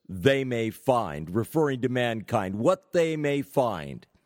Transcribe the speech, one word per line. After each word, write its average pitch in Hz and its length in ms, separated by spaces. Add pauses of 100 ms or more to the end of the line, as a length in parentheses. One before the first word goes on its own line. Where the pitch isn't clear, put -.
"They 131 360
may 117 260
find," 87 640
referring 135 460
to 123 80
mankind, 113 640
"what 147 380
they 165 240
may 143 260
find 85 640 (200)